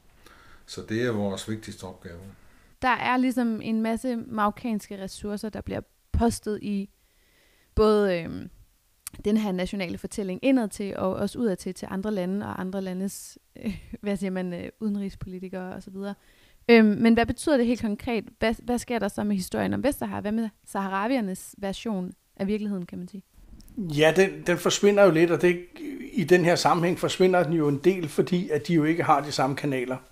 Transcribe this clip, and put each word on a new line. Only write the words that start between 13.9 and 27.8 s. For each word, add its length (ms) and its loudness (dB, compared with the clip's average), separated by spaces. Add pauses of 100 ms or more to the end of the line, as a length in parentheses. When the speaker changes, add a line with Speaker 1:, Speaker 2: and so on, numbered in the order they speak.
Speaker 2:
hvad 160 -2
siger 140 -4
man, 220 -4
øh, 160 -8 (100)
udenrigspolitikere 960 -6
og 80 -12
så 80 -16
videre. 240 -10 (540)
Øhm, 160 10
men 280 6
hvad 120 4
betyder 320 0
det 80 4
helt 160 0
konkret? 440 -4 (140)
Hvad, 240 0
hvad 140 -2
sker 220 -4
der 80 -2
så 160 -4
med 120 0
historien 380 -2
om 100 -4
Vestsahara? 380 -2
Hvad 100 -4
med 180 -2 (160)
saharawiernes 920 -4
version 540 -6 (240)
af 120 -4
virkeligheden, 380 -4
kan 120 -14
man 100 -10
sige? 160 -16 (540)
Speaker 3:
Ja, 380 4
den, 140 6 (180)
den 100 2
forsvinder 460 4
jo 80 10
lidt, 200 4
og 100 0
det, 240 2 (480)
i 100 0
den 220 6
her 100 6
sammenhæng 440 2
forsvinder 440 4
den 100 0
jo 140 2
en 100 2
del, 300 2